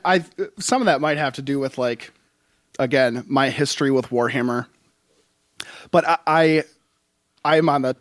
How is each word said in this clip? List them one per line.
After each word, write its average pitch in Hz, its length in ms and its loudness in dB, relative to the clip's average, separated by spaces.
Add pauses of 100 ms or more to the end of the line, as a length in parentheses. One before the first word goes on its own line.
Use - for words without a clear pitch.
I, 180 200 2 (340)
some 247 240 -2
of 220 40 0
that 147 140 2
might 151 180 -2
have 139 160 -2
to 139 80 -12
do 139 160 -4
with, 135 200 -6
like, 120 340 -4 (680)
again, 123 480 2
my 135 240 0
history 143 400 -2
with 127 180 0
Warhammer. 120 580 -2 (1200)
But 175 160 4
I, 165 200 2
I, 160 380 2 (800)
I'm 160 240 4
on 143 140 2
the, 131 180 -4